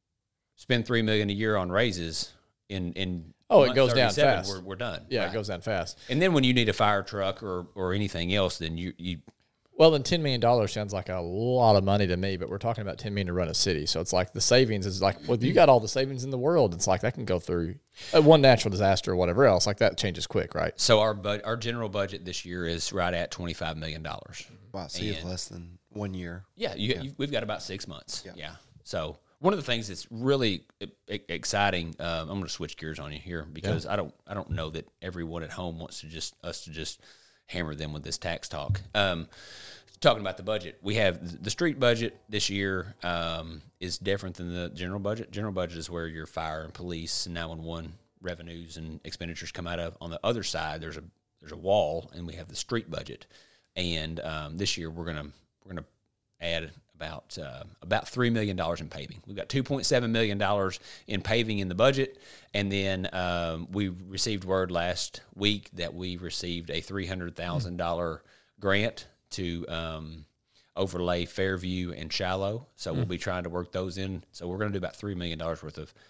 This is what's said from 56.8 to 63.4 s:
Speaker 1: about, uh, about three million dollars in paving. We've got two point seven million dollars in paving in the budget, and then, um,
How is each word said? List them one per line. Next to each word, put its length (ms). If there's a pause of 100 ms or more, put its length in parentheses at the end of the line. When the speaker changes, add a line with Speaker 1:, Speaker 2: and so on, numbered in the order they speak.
Speaker 1:
about, 420
uh, 260 (200)
about 260
three 220
million 260
dollars 240
in 80
paving. 380
We've 100
got 140
two 120
point 220
seven 280
million 260
dollars 420 (260)
in 140
paving 380
in 100
the 60
budget, 440 (360)
and 180
then, 400
um, 580